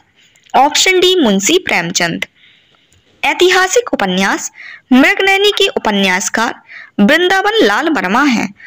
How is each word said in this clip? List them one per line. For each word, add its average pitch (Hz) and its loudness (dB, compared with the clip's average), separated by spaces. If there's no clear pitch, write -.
Option 294 2
D 370 2
मुंशी 233 0
प्रेमचंद। 180 -4
ऐतिहासिक 370 0
उपन्यास 196 -2
मृगनयनी 392 2
के 392 0
उपन्यासकार 196 -2
वृंदावन 370 2
लाल 240 2
वर्मा 208 0
हैं, 254 -2